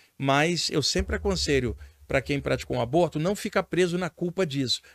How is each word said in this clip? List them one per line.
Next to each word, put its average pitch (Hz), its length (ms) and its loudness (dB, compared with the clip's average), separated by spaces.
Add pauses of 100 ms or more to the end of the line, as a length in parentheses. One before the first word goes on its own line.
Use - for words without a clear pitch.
(160)
mas 147 540 2
eu 143 140 0
sempre 190 320 0
aconselho 147 600 0 (320)
pra 135 140 0
quem 139 180 -2
praticou 135 380 -4
um 120 40 0
aborto, 151 360 2
não 175 180 0
ficar 196 280 -2
preso 175 340 0
na 180 140 -4
culpa 180 340 -2
disso, 135 360 -2 (140)